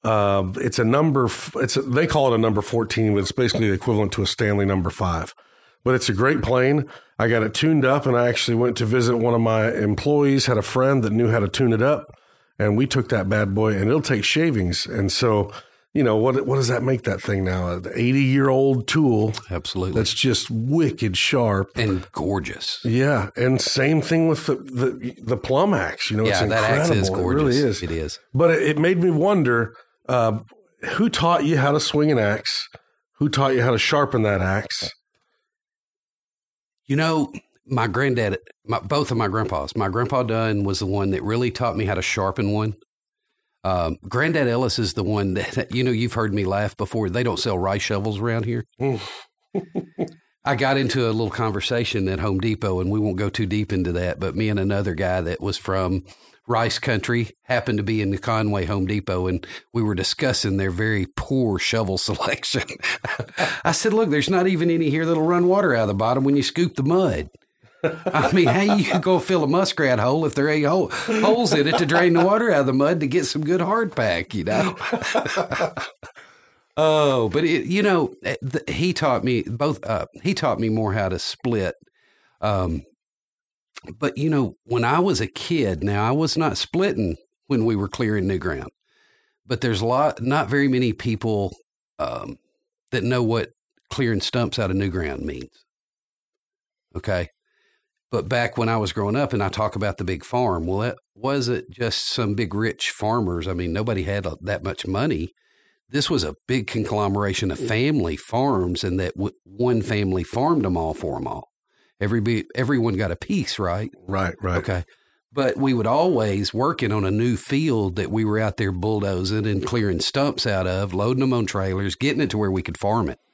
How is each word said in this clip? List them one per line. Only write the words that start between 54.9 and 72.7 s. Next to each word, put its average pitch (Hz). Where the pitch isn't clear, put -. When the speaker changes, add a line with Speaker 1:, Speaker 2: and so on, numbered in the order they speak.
Speaker 2:
guy 92
that 85
was 95
from 95
rice 117
country 120
happened 120
to 107
be 110
in 98
the 95
Conway 107
Home 95
Depot, 95
and 90
we 117
were 107
discussing 98
their 95
very 101
poor 120
shovel 95
<laughs> -
selection. -
<laughs> -
I 165
said, 214
"Look, 220
there's 147
not 185
even 175
any 165
here 160
that'll 160
run 175
water 185
out 113
of 104
the 101
bottom 120
when 139
you 135
scoop -
the 135
mud." 143
I 151
mean, 175
how 131
you 202
gonna 180
fill 175
a 143
muskrat 147
hole 139
if 139
there 143
ain't 151
hole, 170
holes 220
in 147
it 160
to 170
drain 170
the 170
water 220
out 143
of 131
the 131